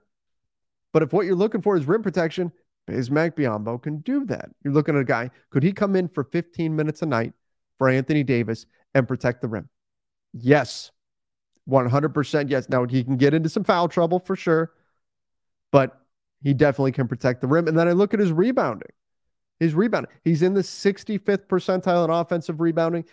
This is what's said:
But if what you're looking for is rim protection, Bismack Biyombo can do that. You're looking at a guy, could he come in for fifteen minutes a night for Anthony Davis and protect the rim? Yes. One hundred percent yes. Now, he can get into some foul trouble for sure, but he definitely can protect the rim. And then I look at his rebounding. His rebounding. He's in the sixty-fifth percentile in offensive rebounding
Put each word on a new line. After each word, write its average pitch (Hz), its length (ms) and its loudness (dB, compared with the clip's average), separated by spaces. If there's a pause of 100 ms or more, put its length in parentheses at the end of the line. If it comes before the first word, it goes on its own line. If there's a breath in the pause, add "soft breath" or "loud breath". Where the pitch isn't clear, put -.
(920)
But 160 100 4
if 147 80 -4
what 190 140 2
you're 185 100 0
looking 202 260 0
for 196 140 2
is 147 100 0
rim 214 180 0
protection, 175 480 -2 (360)
Bismack 143 440 -2
Biyombo 117 500 -4
can 151 180 -8
do 262 260 -4
that. - 240 -8 (140)
You're 139 100 -2
looking 147 220 2
at 139 60 2
a 127 40 0
guy, 123 260 -2 (180 soft breath)
could 139 140 2
he 196 100 2
come 196 220 0
in 180 120 2
for 143 160 -6
fifteen 165 520 -4
minutes 156 260 -2
a 175 40 -4
night 123 280 -2 (440)
for 135 120 4
Anthony 135 340 2
Davis 117 420 0 (280)
and 131 140 2
protect 123 340 -2
the 127 60 -6
rim? 107 200 -8 (680)
Yes. 123 580 0 (720)
One 127 240 2
hundred 143 240 0
percent 143 360 -2
yes. 131 200 -2
Now, 123 160 0
he 127 180 -2
can 131 140 -2
get 139 160 4
into 160 160 0
some 196 140 -4
foul 175 260 2
trouble 175 300 0
for 190 160 -6
sure, 160 360 -2 (1000)
but 135 280 2 (440)
he 139 100 2
definitely 135 380 2
can 123 160 -4
protect 123 340 -4
the 131 60 -4
rim. 165 200 2
And 160 100 0
then 170 100 4
I 175 60 2
look 202 200 2
at 214 60 0
his 190 120 2
rebounding. 196 600 0 (680)
His 165 140 0
rebounding. 196 380 0 (120 soft breath)
He's 165 200 2
in 185 100 2
the 196 100 0
sixty-fifth 196 840 -4
percentile 180 580 0
in 160 60 0
offensive 170 500 -2
rebounding 165 520 0